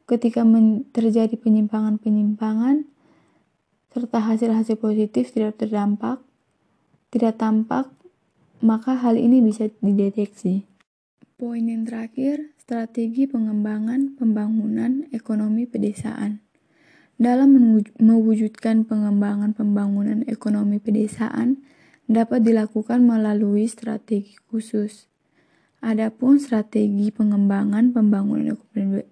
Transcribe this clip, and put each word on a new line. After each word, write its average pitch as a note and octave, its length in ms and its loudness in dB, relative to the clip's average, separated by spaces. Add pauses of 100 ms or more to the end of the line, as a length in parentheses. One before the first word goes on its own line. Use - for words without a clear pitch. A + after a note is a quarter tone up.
(100)
ketika A#3 320 0
men-, A3+ 480 4
terjadi A3+ 480 0
penyimpangan-penyimpangan, G#3+ 1500 0 (1040)
serta A#3+ 240 -4
hasil-hasil A3 560 0
positif G#3+ 560 -2
tidak G#3+ 240 -4
terdampak, G#3+ 640 -4 (960)
tidak A3+ 240 0
tampak, A3+ 560 -2 (640)
maka A3+ 400 0
hal A#3+ 160 0
ini A#3 240 4
bisa A3 400 2
dideteksi. G3 880 -2 (720)
Poin A#3 240 -8
yang A3+ 240 -4
terakhir, C4 720 -8
strategi A#3 720 -4
pengembangan A3 880 -2
pembangunan A3 960 -2
ekonomi A3 560 -2
pedesaan. G#3 720 -6 (720)
Dalam B3+ 400 4
menwuj-, A3+ 480 6
mewujudkan A3 800 4
pengembangan G#3 720 0
pembangunan G3+ 720 -2
ekonomi G#3 560 -2
pedesaan, A3 800 -2 (480)
dapat A3+ 320 2
dilakukan A3 640 0
melalui G#3+ 640 0
strategi G#3+ 640 -8 (160)
khusus. G#3+ 560 -6 (800)
Adapun A3+ 560 2
strategi G#3+ 720 -2
pengembangan G#3 800 2
pembangunan G#3+ 640 0
ekonomi, G3 560 -6